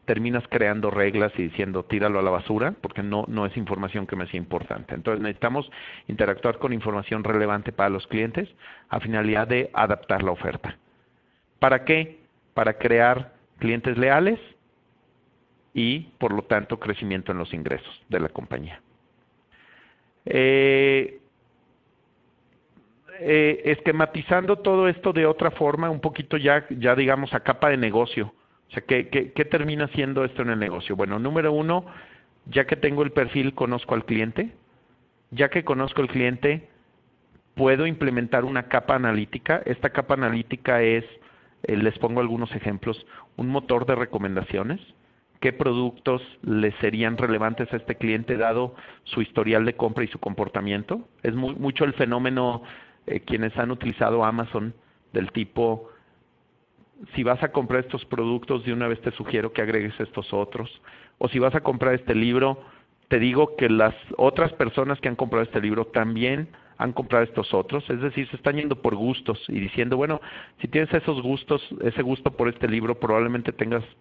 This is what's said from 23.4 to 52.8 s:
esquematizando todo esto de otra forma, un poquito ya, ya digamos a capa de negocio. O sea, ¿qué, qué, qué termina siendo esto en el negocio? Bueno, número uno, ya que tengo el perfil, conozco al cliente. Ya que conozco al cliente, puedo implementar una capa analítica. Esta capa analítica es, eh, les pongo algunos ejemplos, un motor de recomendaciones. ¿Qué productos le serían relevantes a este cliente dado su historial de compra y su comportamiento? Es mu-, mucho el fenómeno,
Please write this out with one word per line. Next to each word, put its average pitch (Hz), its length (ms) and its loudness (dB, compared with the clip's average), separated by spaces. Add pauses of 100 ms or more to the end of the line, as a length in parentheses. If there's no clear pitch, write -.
esquematizando 160 920 0
todo 190 300 4
esto 180 260 0
de 160 120 4
otra 156 260 2
forma, 156 380 0
un 156 120 -4
poquito 151 360 -4
ya, 143 320 4
ya 123 260 4
digamos 135 380 2
a 120 60 0
capa 139 300 2
de 139 80 2
negocio. 113 560 0 (360)
O - 20 -20
sea, - 120 -8
¿qué, 123 260 0
qué, 135 220 -2
qué 151 140 0
termina 147 440 -2
siendo 135 360 0
esto 127 160 -4
en 120 80 -2
el 113 100 0
negocio? 92 360 -4
Bueno, 101 240 -2
número 151 340 0
uno, 165 320 0 (600)
ya 135 200 2
que 156 100 0
tengo 143 280 2
el 143 80 -4
perfil, 135 420 0
conozco 120 420 -2
al 110 100 -2
cliente. 113 460 -2 (800)
Ya 139 180 2
que 175 140 0
conozco 135 380 -2
al 127 80 0
cliente, 127 600 0 (840)
puedo 135 320 4
implementar 127 580 0
una 127 220 -4
capa 131 280 2
analítica. 123 720 0
Esta 127 240 0
capa - 260 0
analítica 120 640 0
es, 113 240 2 (580)
eh, 104 140 0
les 110 220 0
pongo 120 200 0
algunos 117 360 -2
ejemplos, 107 500 -6 (300)
un 123 120 -4
motor 127 380 0
de 131 100 2
recomendaciones. 101 840 -4 (580)
¿Qué 131 140 2
productos 123 680 -2 (200)
le 107 380 2
serían 113 360 0
relevantes 113 560 0
a 120 60 -2
este 117 180 -6
cliente 113 420 -2
dado 113 380 0 (280)
su - 180 -4
historial 110 440 2
de 120 100 0
compra 117 280 -2
y 110 40 -2
su - 100 -10
comportamiento? 101 920 -4 (140)
Es 117 140 0
mu-, 131 180 -4
mucho 139 300 -2
el 143 100 2
fenómeno, 123 720 0 (420)